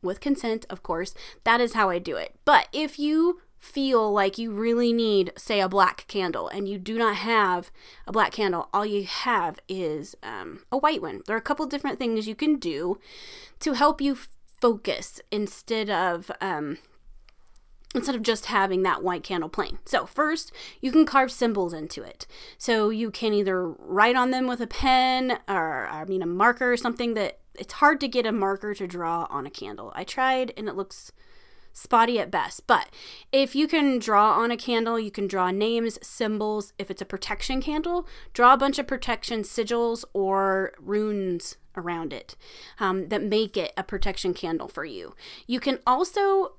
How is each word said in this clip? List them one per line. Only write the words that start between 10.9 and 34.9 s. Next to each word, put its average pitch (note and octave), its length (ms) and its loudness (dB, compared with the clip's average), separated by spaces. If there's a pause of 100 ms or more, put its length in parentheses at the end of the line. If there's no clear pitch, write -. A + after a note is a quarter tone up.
one. F#3+ 240 -8
There G#3+ 100 -4
are A3+ 40 -2
a - 20 -10
couple D4 240 -4
different C#4 320 -6
things A3+ 300 -2
you A3 80 -8
can D4+ 220 0
do E3+ 420 -4 (640)
to D#4 100 0
help C#4+ 300 2
you C#4 120 0
f-, - 140 -14 (320)
focus - 640 0 (100)
instead G#3+ 580 -4
of, F3 400 0 (120)
um, D3+ 360 -4 (1200)
instead B3+ 200 -2
of A3 60 -4
just A3 260 -2
having G3 360 2
that F3+ 180 0
white F3+ 220 -2
candle E3 240 -4
plain. - 380 -4
So F3 200 0
first, D#4 460 -2 (300)
you B3+ 100 -2
can D#4 140 8
carve C4 260 2
symbols G3+ 400 0
into D3+ 320 -10
it. - 240 -18 (300)
So A3 320 2
you A3 220 -2
can G#3+ 220 0
either F#3+ 320 2
write G#3 520 2
on B3+ 140 4
them C4 140 0
with B3 140 -2
a A3+ 80 -6
pen B3+ 680 2 (100)
or, D#3+ 400 -2
I D#3 160 -8
mean, F#3+ 180 -2
a E3+ 60 -2
marker A#3+ 460 4
or A#3+ 40 2
something A#3+ 360 -2
that, G#3 260 -2 (160)
it's - 200 -14
hard D4 260 4
to C4+ 80 -2
get A#3+ 160 0
a A3 80 -2
marker G3 400 -2
to G3+ 140 -8
draw E3+ 420 -4
on C3+ 160 -6
a C#3 60 -14
candle. - 440 -12
I F3+ 80 -8
tried C4 540 0
and G#3+ 100 -8
it F3+ 80 -6
looks - 380 -10 (600)
spotty A#3 460 4
at G3 120 -4
best, - 360 -4
but - 200 4 (440)
if C4+ 240 4
you D4 120 4
can C#4+ 320 4
draw G#3+ 400 6
on A#3 120 2
a A#3 60 -2
candle, A#3 420 0